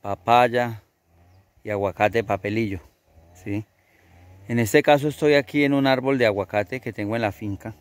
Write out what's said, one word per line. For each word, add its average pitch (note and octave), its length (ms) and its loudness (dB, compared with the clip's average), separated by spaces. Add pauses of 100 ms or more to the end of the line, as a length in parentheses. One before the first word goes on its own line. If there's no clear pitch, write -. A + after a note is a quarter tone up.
papaya A#2+ 800 0 (800)
y - 60 -14
aguacate G#2 560 -2
papelillo, G#2 560 -4 (540)
¿sí? G#2 320 -8 (840)
En A#2+ 100 -2
este A#2+ 240 2
caso D3 260 4
estoy D3 260 2
aquí C#3+ 300 0
en C#3+ 100 2
un C#3 120 0
árbol C3+ 300 0
de A#2+ 80 2
aguacate G#2 560 -2
que A2+ 140 -10
tengo G#2 220 -6
en A#2 60 -4
la G#2 100 -2
finca. G#2 480 -12